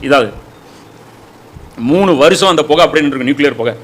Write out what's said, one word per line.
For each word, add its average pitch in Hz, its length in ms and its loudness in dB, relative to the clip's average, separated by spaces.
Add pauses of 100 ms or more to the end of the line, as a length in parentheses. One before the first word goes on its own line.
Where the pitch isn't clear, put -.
இதாவது 135 300 0 (1500)
மூணு 165 380 0
வருஷம் 175 320 2
அந்த 160 140 2
புகை 156 240 2
அப்படின்னு 147 240 0
இருக்கு, 131 180 -4
நியூக்ளியர் 139 320 -2
புகை 113 240 -4